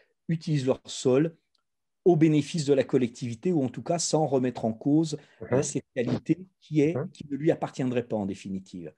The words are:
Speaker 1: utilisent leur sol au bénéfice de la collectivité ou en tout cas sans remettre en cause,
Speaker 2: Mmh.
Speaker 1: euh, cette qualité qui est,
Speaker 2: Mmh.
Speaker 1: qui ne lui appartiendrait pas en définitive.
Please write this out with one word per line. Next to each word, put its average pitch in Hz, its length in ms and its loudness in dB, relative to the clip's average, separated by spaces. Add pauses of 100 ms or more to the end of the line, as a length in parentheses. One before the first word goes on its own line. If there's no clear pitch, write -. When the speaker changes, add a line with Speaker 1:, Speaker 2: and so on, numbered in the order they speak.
(280)
Speaker 1:
utilisent 156 400 -2
leur 127 180 0
sol 143 500 0 (720)
au 175 100 6
bénéfice 151 500 2
de 139 80 4
la 135 100 4
collectivité 123 680 -2
ou 160 120 2
en 127 60 -2
tout 120 140 -12
cas 170 160 -2
sans 156 260 0
remettre 127 400 0
en 113 80 0
cause, 156 440 0 (240)
Speaker 2:
Mmh. - 120 -14
Speaker 1:
euh, 131 80 4
cette - 320 -4
qualité 123 460 -2 (220)
qui 151 200 0
est, 151 140 2
Speaker 2:
Mmh. 151 160 -6
Speaker 1:
qui - 180 -16
ne 139 60 -8
lui 151 160 2
appartiendrait 127 560 -2
pas 113 80 -4
en 104 100 -2
définitive. 95 720 -10